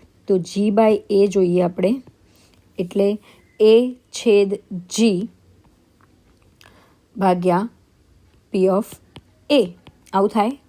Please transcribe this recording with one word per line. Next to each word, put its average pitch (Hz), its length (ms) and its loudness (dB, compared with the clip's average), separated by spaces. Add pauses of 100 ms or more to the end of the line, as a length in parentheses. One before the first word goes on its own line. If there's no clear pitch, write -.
(280)
તો 190 100 2 (120)
G 202 200 -4
by 220 220 2 (180)
A 202 160 2
જોઈએ 185 360 0
આપણે, 180 300 -2 (880)
એટલે 196 300 -2 (520)
A 220 140 6 (360)
છેદ 202 480 0 (380)
જી 208 320 0 (1900)
ભાગ્યા 180 520 0 (840)
P 185 160 0
of 190 260 -4 (560)
A 294 100 4 (520)
આવું 196 160 0
થાય, 220 240 -2 (160)